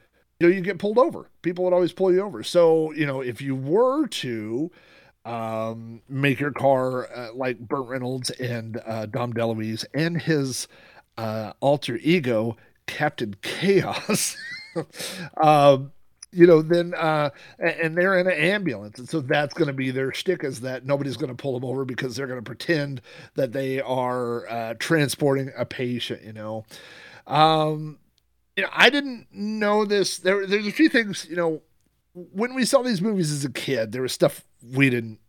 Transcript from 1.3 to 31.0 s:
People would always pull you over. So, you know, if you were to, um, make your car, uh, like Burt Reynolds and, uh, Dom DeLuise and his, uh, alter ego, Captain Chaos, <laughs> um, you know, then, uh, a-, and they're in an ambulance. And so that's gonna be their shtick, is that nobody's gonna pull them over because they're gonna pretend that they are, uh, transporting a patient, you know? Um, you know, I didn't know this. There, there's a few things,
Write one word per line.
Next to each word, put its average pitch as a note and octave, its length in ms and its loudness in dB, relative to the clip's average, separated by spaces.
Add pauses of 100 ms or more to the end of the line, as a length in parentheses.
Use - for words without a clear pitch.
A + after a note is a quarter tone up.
People F3+ 220 -2
would F3+ 80 4
always F3+ 200 2
pull F#3+ 200 2
you F3+ 100 4
over. D3 200 -8
So, D#3+ 480 4
you D3 160 0
know, C3+ 140 -2
if B2 200 -6
you C#3 140 -4
were A3+ 540 2
to, A#2 640 -6 (520)
um, A2+ 840 -6
make C3+ 320 2
your C#3+ 100 -2
car, B2+ 640 2
uh, B2 180 -10
like B2+ 260 -4
Burt B2+ 260 -6
Reynolds B2+ 440 -6
and, A#2 540 -6
uh, A2+ 220 -6
Dom A#2+ 260 -4
DeLuise A2 520 -4 (100)
and E3 260 -2
his, C#3 460 0 (500)
uh, A2 440 -6
alter C#3 420 0
ego, B2 540 2 (320)
Captain A2+ 540 -4
Chaos, - 920 0 (380)
<laughs> - 640 -8
um, C#3+ 520 6 (400)
you F3 160 10
know, D#3+ 140 10
then, F3 320 0
uh, D#3 360 2 (300)
a-, E3 240 -2
and D#3+ 120 -2
they're F#3 220 4
in F3+ 80 2
an F#3 60 2
ambulance. D3+ 640 -2
And B2 100 -14
so E3 120 -4
that's D3 340 -2
gonna D3 180 0
be C3 200 -4
their C3 200 -4
shtick, F3 300 -4
is C3+ 200 -6
that B2+ 220 -8
nobody's C#3 320 -2
gonna B2+ 200 -8
pull C3+ 180 -6
them B2 100 -6
over C3 200 -4
because B2+ 320 -8
they're C3+ 100 -6
gonna B2+ 160 -10
pretend C#3 580 -4 (360)
that C3+ 160 -2
they C3+ 280 -4
are, B2 720 -2
uh, A2+ 300 -6
transporting C#3 760 0
a B2 80 -2
patient, B2 600 -6
you G#2+ 80 -16
know? A2 320 -10 (640)
Um, D#3 680 2 (580)
you G3 80 -2
know, - 80 -4
I F#3+ 180 6
didn't C4+ 420 -4
know G#3 520 0
this. G3+ 340 0
There, G3 260 2
there's G#3 220 0
a G3+ 60 -4
few D#4 160 6
things, A3 420 0